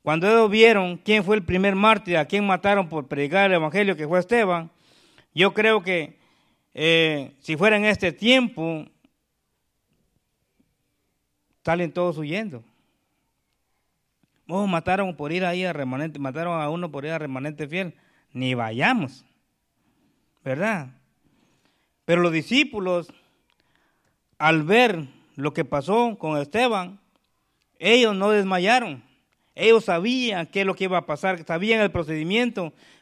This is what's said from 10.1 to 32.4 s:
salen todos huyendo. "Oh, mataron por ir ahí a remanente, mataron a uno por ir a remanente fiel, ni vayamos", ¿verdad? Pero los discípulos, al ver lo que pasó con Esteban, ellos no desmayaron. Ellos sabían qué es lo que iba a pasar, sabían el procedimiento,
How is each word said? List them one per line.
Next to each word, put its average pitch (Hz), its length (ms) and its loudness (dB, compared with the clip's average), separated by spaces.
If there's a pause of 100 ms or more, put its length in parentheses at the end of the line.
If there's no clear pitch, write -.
salen 170 300 -2
todos 175 240 -2
huyendo. 160 480 -8 (1800)
"Oh, 190 200 -2
mataron 185 480 -2
por 147 160 -8
ir 185 140 -2
ahí 180 200 -2
a 175 100 -4
remanente, 143 440 -6
mataron 160 400 -6
a 151 120 -4
uno 170 200 -6
por 139 140 -10
ir 156 60 -8
a 160 80 -4
remanente 147 500 -8
fiel, 175 260 -8 (380)
ni 127 220 -4
vayamos", 123 720 -2 (1160)
¿verdad? 151 460 -4 (1160)
Pero 170 160 2
los 175 100 2
discípulos, 180 800 -2 (1300)
al 156 240 2
ver 185 460 2 (280)
lo 147 160 -4
que 160 120 -2
pasó 196 540 -2
con 151 220 -4
Esteban, 202 580 -2 (800)
ellos 220 380 4
no 196 140 0
desmayaron. 190 760 0 (500)
Ellos 220 300 4
sabían 202 640 -2
qué 196 140 -4
es 196 60 0
lo 190 80 0
que 190 100 -6
iba 180 140 -2
a 165 80 -4
pasar, 165 380 -4
sabían 214 360 0
el 202 100 2
procedimiento, 175 840 -4 (300)